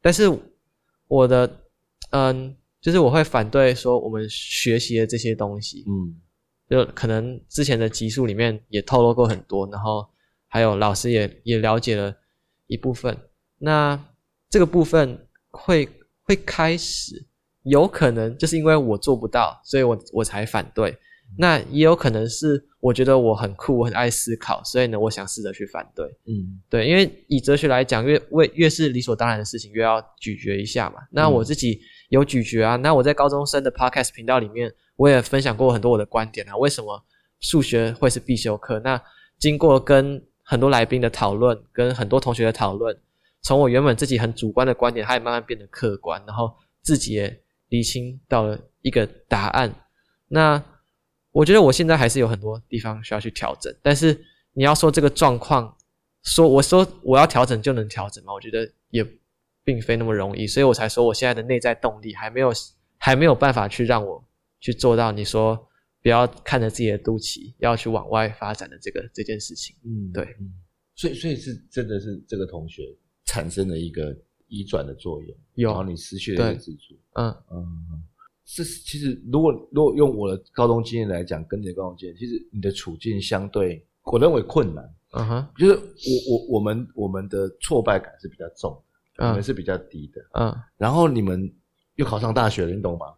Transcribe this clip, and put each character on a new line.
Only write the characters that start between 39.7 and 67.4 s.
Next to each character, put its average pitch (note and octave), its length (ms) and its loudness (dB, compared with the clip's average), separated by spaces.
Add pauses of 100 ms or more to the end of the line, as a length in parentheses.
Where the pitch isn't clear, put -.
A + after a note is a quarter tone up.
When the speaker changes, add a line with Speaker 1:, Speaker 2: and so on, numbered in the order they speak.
Speaker 1:
跟 C#3 420 2 (200)
很 B2 180 -2
多 C3 80 4
来 B2 160 6
宾 B2+ 160 -2
的 A#2+ 80 0
讨 G#2 260 -2
论， A2+ 240 2 (140)
跟 B2 220 0
很 A#2+ 120 -4
多 B2 140 2
同 B2 140 -2
学 A#2 100 0
的 A2+ 80 2
讨 G2+ 220 -2
论， A2 200 -4 (460)
从 C3+ 180 2
我 C#3 120 6
原 B2 120 4
本 C3 140 4
自 C#3+ 100 -2
己 B2+ 120 0
很 A#2 160 -2
主 G#2+ 180 -6
观 B2+ 140 2
的 B2+ 80 2
观 A#2+ 180 0
点， A2+ 140 -6
它 B2 80 0
也 B2 40 0
慢 A#2 140 -4
慢 A#2+ 100 -2
变 A2+ 160 -8
得 G2+ 100 -20
客 G#2+ 280 -4
观， E2+ 300 -8
然 G#2 100 -12
后 A#2 180 -4 (280)
自 D3+ 160 0
己 A#2 160 -6
也 G#2 280 -6 (280)
厘 A#2+ 120 0
清 B2+ 460 -8
到 A#2+ 140 0
了 G#2+ 180 -6 (220)
一 C3 80 -2
个 A2+ 160 0 (200)
答 G2+ 200 -2
案。 A2+ 280 0 (540)
那 D3+ 340 2 (680)
我 D3+ 120 4
觉 E3 120 6
得 G#3+ 80 10
我 C3+ 100 8
现 D#3+ 160 0
在 D#3+ 80 4
还 C3 100 4
是 B2 140 0
有 A#2 80 2
很 A2+ 100 -2
多 A2 300 -8
地 A#2 100 -4
方 A2 240 -6
需 A2 120 -8
要 G#2+ 40 -4
去 G#2+ 120 -8
调 - 280 -6
整， - 240 -12
但 C#3+ 140 4
是 D3+ 260 2 (300)
你 C3+ 100 -2
要 C#3+ 120 6
说 D3+ 160 4
这 D3+ 100 2
个 C#3+ 80 4
状 C3+ 300 4
况， A#2+ 360 -2 (480)
说， - 240 4
我 C#3 140 8
说 F#3 260 4 (160)
我 C3 140 4
要 D3 100 8
调 B2+ 200 2
整 A#2 160 -2
就 C3+ 100 0
能 A2 160 -4
调 G2+ 220 -10
整 G2+ 120 -20
吗？ G2 120 -12
我 G2 40 -10
觉 A2+ 120 -16
得 A2+ 200 -6 (200)
也 A2+ 120 -2 (600)
并 B2 160 0
非 A#2 160 0
那 A2+ 80 -2
么 A2+ 100 -2
容 G2+ 220 -4
易， G#2+ 100 -6
所 G#2 140 -2
以 C#3 40 6
我 B2+ 100 6
才 A2+ 120 -4
说 A#2+ 200 2
我 A2+ 80 2
现 B2+ 120 -2
在 B2 60 0
的 A2+ 120 -6
内 B2 140 -2
在 A#2 160 0
动 G#2+ 280 -6
力 G#2+ 120 -12
还 A2 140 -12
没 A#2 120 -4
有， C3 120 2 (460)
还 - 180 4
没 C#3+ 80 4
有 D#3 100 8
办 C#3 180 2
法 A2 140 0
去 A2+ 200 -4
让 A2+ 180 0
我 F2+ 180 -10 (380)
去 B2 140 -4
做 A#2+ 200 2
到 A2+ 160 2
你 G#2 140 -6
说 A2 340 0 (440)
不 A#2+ 80 2
要 A#2+ 160 6 (180)
看 C3 160 -2
着 A2+ 80 -2
自 A2 140 -6
己 A2 80 0
的 G2+ 80 -2
肚 A2 200 -4
脐， - 420 -12